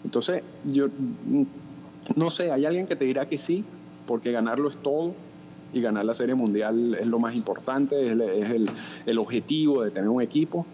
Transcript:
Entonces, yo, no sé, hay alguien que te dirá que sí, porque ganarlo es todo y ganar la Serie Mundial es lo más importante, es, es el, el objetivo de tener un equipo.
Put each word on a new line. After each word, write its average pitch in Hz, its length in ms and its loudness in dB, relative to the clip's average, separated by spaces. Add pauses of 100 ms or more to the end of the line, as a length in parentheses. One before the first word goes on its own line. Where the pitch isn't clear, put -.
Entonces, 175 400 -2 (200)
yo, 139 240 2 (1300)
no 160 160 2
sé, 175 200 0
hay 139 140 2
alguien 175 200 2
que 175 100 -2
te 139 100 2
dirá 135 220 2
que 151 100 -2
sí, 180 280 0 (400)
porque 120 260 0
ganarlo 120 380 2
es 139 80 -8
todo 156 360 0 (600)
y 127 80 2
ganar 107 240 2
la 113 80 2
Serie 123 220 0
Mundial 113 600 2
es 101 120 0
lo 117 120 2
más 117 160 2
importante, 135 680 0
es, 113 140 2
es 107 320 2
el, 113 180 2 (360)
el 113 120 2
objetivo 135 680 2
de 104 80 0
tener 98 180 0
un 123 120 4
equipo. 160 520 0